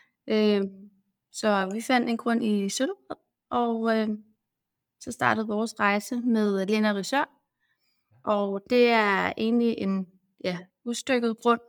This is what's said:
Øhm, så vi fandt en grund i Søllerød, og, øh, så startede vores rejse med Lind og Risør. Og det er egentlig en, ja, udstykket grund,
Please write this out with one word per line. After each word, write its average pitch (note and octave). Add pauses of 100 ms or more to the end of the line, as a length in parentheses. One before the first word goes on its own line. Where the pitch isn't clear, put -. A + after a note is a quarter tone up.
(280)
Øhm, G#3 (420)
så G3
vi A3+
fandt A#3+
en A3+
grund A3+
i G#3
Søllerød, - (340)
og, A3+
øh, A3 (920)
så B3
startede A3
vores A3
rejse G#3
med G#3+
Lind G#3+
og G#3
Risør. C4+ (920)
Og G3+
det B3
er G3+
egentlig A#3
en, F#3+ (380)
ja, F3+ (260)
udstykket A#3+
grund, A#3